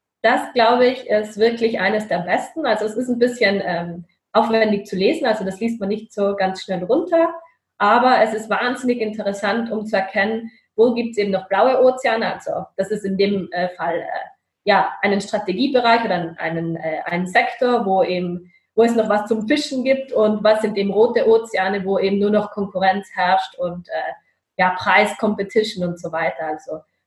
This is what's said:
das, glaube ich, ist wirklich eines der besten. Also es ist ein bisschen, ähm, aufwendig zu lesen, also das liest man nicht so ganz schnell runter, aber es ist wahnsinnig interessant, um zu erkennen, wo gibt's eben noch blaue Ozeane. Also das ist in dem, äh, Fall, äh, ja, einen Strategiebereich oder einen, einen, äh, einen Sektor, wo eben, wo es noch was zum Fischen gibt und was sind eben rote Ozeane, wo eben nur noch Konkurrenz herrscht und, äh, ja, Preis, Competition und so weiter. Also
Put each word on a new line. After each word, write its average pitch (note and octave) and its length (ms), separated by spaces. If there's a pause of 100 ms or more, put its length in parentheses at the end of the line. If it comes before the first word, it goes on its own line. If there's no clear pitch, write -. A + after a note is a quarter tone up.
(220)
das, C#4 320
glaube A#3+ 320
ich, B3+ 220
ist G#3+ 300
wirklich A#3 420
eines G#3 280
der F3 120
besten. A3 460
Also G#3+ 200
es G#3+ 100
ist B3+ 120
ein A#3+ 100
bisschen, G#3+ 460
ähm, F3 400 (280)
aufwendig A3 540
zu G3 100
lesen, B3+ 300
also G#3 180
das F#3+ 160
liest A#3 200
man G3 100
nicht A3 220
so G3+ 240
ganz F#3+ 260
schnell F3+ 220
runter, E4 500 (420)
aber A#3 460
es A3+ 100
ist G#3+ 160
wahnsinnig A#3+ 520
interessant, G#3+ 720
um G#3+ 140
zu G#3 120
erkennen, G#3+ 540 (260)
wo A#3 180
gibt's A#3 240
eben G3+ 140
noch F#3 160
blaue B3 360
Ozeane. A3+ 480
Also - 200 (240)
das F#3+ 160
ist G3 120
in F#3+ 140
dem, G3 340
äh, F3 180
Fall, E3+ 260
äh, E3+ 100 (580)
ja, G3+ 260 (120)
einen G3+ 180
Strategiebereich A#3 840
oder F#3 100
einen, E3 240
einen, E3 380
äh, D#3 280
einen F3 220
Sektor, A#3+ 580
wo F#3+ 200
eben, F3+ 460 (240)
wo A3+ 100
es A#3 100
noch G#3+ 160
was G#3 160
zum A3 200
Fischen C#4 380
gibt C4 280
und G#3+ 300
was G#3+ 200
sind G3+ 160
eben G3 140
rote A3+ 360
Ozeane, G3+ 560
wo F#3+ 140
eben G3 220
nur G3+ 100
noch G#3 220
Konkurrenz G3 600
herrscht F#3+ 440
und, F3 300
äh, D#3+ 240 (440)
ja, F#3 220
Preis, G#3 400
Competition G3+ 680
und F3 140
so E3+ 120
weiter. E3 340
Also - 340 (260)